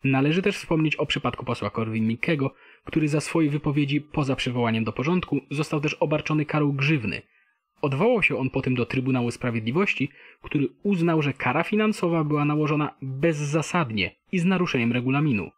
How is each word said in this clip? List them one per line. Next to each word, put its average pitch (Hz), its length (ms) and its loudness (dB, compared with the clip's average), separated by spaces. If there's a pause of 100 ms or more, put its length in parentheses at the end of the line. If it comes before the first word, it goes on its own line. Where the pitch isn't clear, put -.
należy 143 380 2
też 196 140 0
wspomnieć 156 400 0
o 151 100 -2
przypadku - 380 -4
posła 113 260 -4
Korwin-Mikkego, 113 800 -2 (340)
który 151 240 0
za 147 120 0
swoje 156 300 0
wypowiedzi 147 500 0
poza 135 360 -2
przywołaniem 117 480 0
do - 80 -4
porządku 147 480 -2 (100)
został 147 300 -2
też 147 140 -2
obarczony 151 520 0
karą 147 260 0
grzywny. 139 500 0 (600)
Odwołał 170 400 2
się 139 140 2
on 127 140 0
po 135 120 -2
tym 127 120 0
do 120 120 0
Trybunału 127 440 0
Sprawiedliwości, 117 760 -2 (340)
który 143 260 -2 (140)
uznał, 170 400 2
że 143 100 0
kara 143 300 0
finansowa 190 600 2
była 147 200 2
nałożona 151 580 0
bezzasadnie 143 1080 0 (220)
i 190 60 2
z 170 60 0
naruszeniem 175 480 2
regulaminu 127 640 0